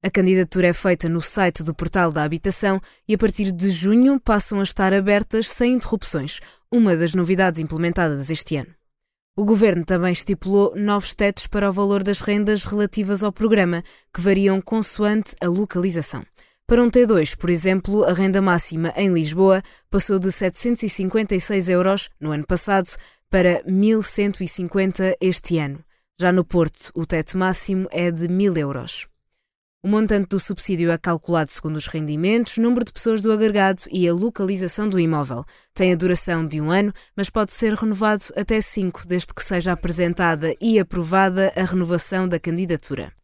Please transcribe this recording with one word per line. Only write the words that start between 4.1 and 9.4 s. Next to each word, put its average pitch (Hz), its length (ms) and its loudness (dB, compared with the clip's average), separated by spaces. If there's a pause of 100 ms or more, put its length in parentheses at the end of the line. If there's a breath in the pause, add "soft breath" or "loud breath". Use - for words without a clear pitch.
passam 208 400 0
a 196 40 0
estar 190 300 0
abertas 202 540 0
sem 247 260 0
interrupções, 185 680 -2 (320 loud breath)
uma 220 240 4
das 165 200 0
novidades 180 440 0
implementadas 160 680 -2
este 156 280 -2
ano. 131 120 -8 (680)
O 208 80 -2